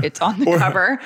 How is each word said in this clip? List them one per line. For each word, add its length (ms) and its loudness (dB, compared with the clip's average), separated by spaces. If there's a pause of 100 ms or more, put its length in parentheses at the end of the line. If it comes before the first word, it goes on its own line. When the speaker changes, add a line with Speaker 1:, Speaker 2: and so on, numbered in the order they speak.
Speaker 1:
it's 160 -6
on 200 0
the 60 2
Speaker 2:
<laughs> 40 2
Or, 80 2
Speaker 1:
cover. 480 0